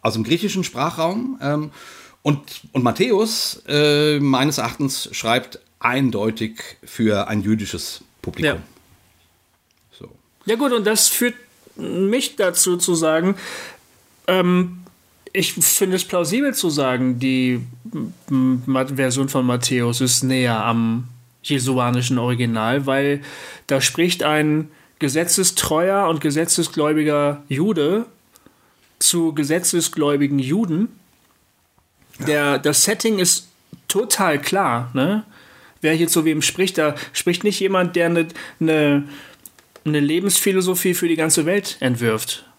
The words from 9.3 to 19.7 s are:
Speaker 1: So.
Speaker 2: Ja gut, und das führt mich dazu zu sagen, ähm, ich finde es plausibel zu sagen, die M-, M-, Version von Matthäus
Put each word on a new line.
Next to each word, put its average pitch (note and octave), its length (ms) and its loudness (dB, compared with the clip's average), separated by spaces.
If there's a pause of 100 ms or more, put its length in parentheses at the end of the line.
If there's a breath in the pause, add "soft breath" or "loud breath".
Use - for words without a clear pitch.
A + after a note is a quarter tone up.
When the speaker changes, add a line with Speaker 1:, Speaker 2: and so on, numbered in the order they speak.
Speaker 1:
So. - 100 -20 (360)
Speaker 2:
Ja G#3+ 100 2
gut, B3+ 160 0
und A3+ 160 0
das G#3+ 220 4
führt A#3+ 260 0 (400)
mich G3 600 -2
dazu F3+ 420 2
zu F3 180 0
sagen, E3 400 2 (920 loud breath)
ähm, F3+ 520 2 (540)
ich F#3+ 200 -2
finde F#3 440 2
es F3+ 80 -2
plausibel G3+ 480 0
zu - 160 0
sagen, B2+ 500 0
die B2+ 420 2 (680)
M-, C3 360 2
M-, C3 300 0
Version C3+ 340 0
von C3 160 0
Matthäus B2 560 0